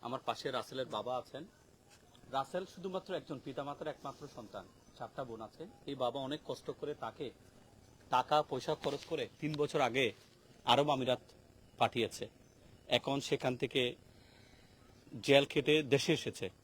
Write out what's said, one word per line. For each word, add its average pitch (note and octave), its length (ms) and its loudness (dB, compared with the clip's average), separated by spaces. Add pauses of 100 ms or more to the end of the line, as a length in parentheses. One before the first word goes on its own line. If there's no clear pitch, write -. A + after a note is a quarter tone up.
আমার B2 200 -4
পাশে A#2+ 200 -4 (100)
রাসেলের B2+ 380 -6
বাবা A2 260 -4
আছেন। C#3+ 220 -14 (920)
রাসেল D#3 280 -2 (100)
শুধুমাত্র F#3 360 -8 (100)
একজন C#3 260 -10
পিতামাতার C#3+ 480 -8
একমাত্র C#3 300 -12 (120)
সন্তান, G#2 300 -12 (320)
চারটা B2 300 -10
বোন A2+ 200 -10
আছে। - 160 -16 (260)
এই C#3 140 -6
বাবা B2 240 0
অনেক D3 220 -6
কষ্ট - 180 -8 (120)
করে D3 140 -6 (100)
তাকে A#2 240 -8 (840)
টাকা B2+ 240 4 (140)
পয়সা C#3 220 -2 (100)
খরচ C#3 280 -2
করে C#3 140 -2 (160)
তিন D3+ 100 -2 (100)
বছর D3 180 2 (100)
আগে B2+ 160 4 (680)
আরব C#3 240 8
আমিরাত B2+ 260 0 (580)
পাঠিয়েছে। A2+ 460 2 (720)
এখন C#3 200 2 (100)
সেখান C3 340 0
থেকে C3 200 0 (1400)
জেল C#3 260 8
খেটে D3+ 240 4 (180)
দেশে C#3 260 4
এসেছে। - 260 -6 (180)